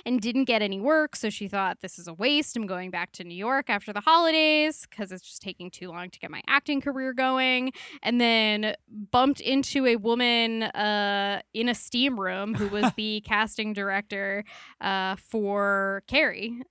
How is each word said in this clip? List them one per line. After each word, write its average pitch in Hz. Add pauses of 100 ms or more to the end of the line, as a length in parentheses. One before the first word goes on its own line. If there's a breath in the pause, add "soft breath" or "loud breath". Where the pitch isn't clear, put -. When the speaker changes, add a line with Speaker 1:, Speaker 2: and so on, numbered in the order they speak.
Speaker 1:
and 247
didn't 240
get 220
any 196
work, 302
so 214
she 202
thought, 190
"This -
is 175
a 165
waste. 285
I'm 214
going 185
back 175
to 180
New 175
York 254
after 208
the 202
holidays 311
'cause 196
it's 185
just -
taking 185
too 180
long 175
to -
get -
my -
acting 285
career 262
going." 262 (320 loud breath)
And 240
then 214 (360)
bumped 262
into 269
a 233
woman, 233
uh, 202 (100)
in 233
a 240
steam 247
room 196
who 202
was 208
Speaker 2:
<laughs> -
Speaker 1:
the 214
casting 214
director, 196 (380 loud breath)
uh, 190
for 196
Carrie, 240